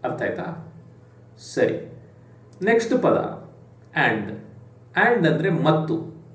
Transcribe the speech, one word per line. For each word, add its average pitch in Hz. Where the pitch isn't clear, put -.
ಅರ್ಥ 123
ಆಯ್ತಾ? -
ಸರಿ, -
ನೆಕ್ಸ್ಟ್ 226
ಪದ -
and. 104
And 214
ಅಂದ್ರೆ 165
ಮತ್ತು 156